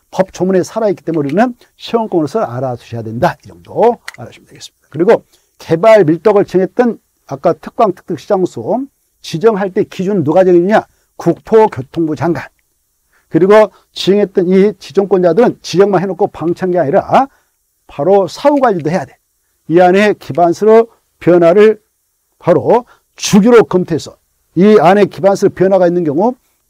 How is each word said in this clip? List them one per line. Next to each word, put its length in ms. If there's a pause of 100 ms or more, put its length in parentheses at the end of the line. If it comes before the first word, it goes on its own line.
(100)
법 220
조문에 300
살아있기 400
때문에 240
우리는 280 (220)
시험권으로서 640
알아두셔야 640
된다. 420
이 40
정도 500 (180)
알아주시면 320
되겠습니다. 420
그리고 340 (340)
개발 460
밀도를 400
정했던 560 (260)
아까 280
특광 400
특특 260
시장소 600 (380)
지정할 520
때 120
기준 380
누가 220
정했느냐? 420 (300)
국토교통부 1000
장관. 320 (800)
그리고 440 (200)
지정했던 560
이 300
지정권자들은 840
지정만 400
해놓고 260
방치한 420
게 80
아니라 500 (580)
바로 420
사후 320
관리도 300
해야 140
돼. 140 (500)
이 120
안에 340
기반수로 720 (300)
변화를 640 (560)
바로 460 (320)
주기로 480
검토해서 520 (380)
이 240
안에 280
기반수 440
변화가 360
있는 180
경우 300 (360)